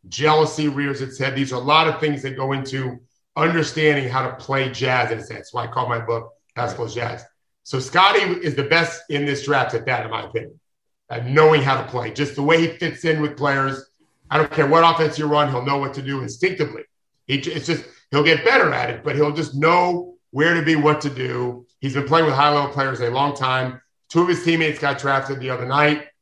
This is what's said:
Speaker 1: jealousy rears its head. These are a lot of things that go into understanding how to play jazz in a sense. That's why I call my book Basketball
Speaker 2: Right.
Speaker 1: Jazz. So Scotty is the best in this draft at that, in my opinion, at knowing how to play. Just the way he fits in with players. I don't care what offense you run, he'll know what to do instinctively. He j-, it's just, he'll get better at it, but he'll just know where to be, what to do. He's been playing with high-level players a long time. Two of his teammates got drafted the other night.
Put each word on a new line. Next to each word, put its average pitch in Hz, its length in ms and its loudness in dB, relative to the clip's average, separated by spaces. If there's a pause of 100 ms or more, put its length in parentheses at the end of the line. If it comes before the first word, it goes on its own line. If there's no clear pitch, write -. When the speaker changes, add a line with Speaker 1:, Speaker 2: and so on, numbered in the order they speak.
Speaker 1:
jealousy 151 600 2
rears 139 320 -4
its 131 180 -10
head. 135 160 -2
These 131 180 -2
are 123 40 -4
a 123 60 -6
lot 156 240 4
of 151 120 -2
things 147 240 -2
that 131 120 -8
go 135 180 -4
into 131 460 -6 (360)
understanding 151 720 2
how 127 180 -2
to - 100 -8
play 135 340 -4
jazz 127 400 0
in 110 80 -4
a - 20 -12
sense. - 160 -14
That's - 160 -20
why 120 120 -4
I - 20 -12
call 120 200 -4
my 117 120 -2
book 113 320 -6 (240)
Basketball 120 320 -6
Speaker 2:
Right. 113 80 -12
Speaker 1:
Jazz. 117 300 -8 (380)
So 131 160 -4
Scotty 190 400 4
is 175 360 -2
the 135 80 -2
best 165 460 0
in 143 160 -2
this 139 200 -4
draft 135 280 0
at 113 120 -4
that, 120 180 -2
in 110 80 -8
my 110 120 -6
opinion, - 360 -10 (500)
at 120 160 -8
knowing 151 360 6
how 131 200 0
to - 60 -10
play. 113 240 -6
Just 143 240 -4
the 143 80 -2
way 165 160 6
he 165 80 4
fits - 380 -6
in 156 160 0
with 147 160 -4
players. 135 520 -2 (400)
I 143 80 0
don't 151 140 2
care 147 160 2
what 165 160 6
offense 160 340 2
you 151 100 -2
run, 147 220 2
he'll 123 140 -2
know 143 140 0
what 135 160 -4
to 139 80 -8
do 135 200 -6
instinctively. 156 640 -4 (440)
He 139 120 -2
j-, 156 140 -6
it's - 140 -6
just, 160 180 -4 (260)
he'll 147 120 2
get 156 200 4
better 226 300 4
at 123 160 -2
it, 117 140 -10
but 139 120 -4
he'll 147 160 4
just 139 240 -6
know 175 600 2 (160)
where 160 220 2
to 170 100 0
be, 160 120 4
what 147 260 4
to 147 80 -4
do. 123 560 -6 (140)
He's 135 140 -4
been - 140 -2
playing 160 180 4
with 139 100 0
high-level 143 360 2
players 135 280 -2
a 120 100 -2
long 139 260 0
time. 127 440 -4 (300)
Two 170 140 2
of 175 40 2
his 175 160 0
teammates 160 360 0
got 139 200 -2
drafted 135 400 -2
the 127 120 -6
other 120 140 -6
night. 147 420 2 (140)